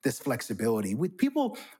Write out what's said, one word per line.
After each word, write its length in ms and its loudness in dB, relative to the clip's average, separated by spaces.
this 160 0
flexibility. 760 0
With 220 -2
people, 400 2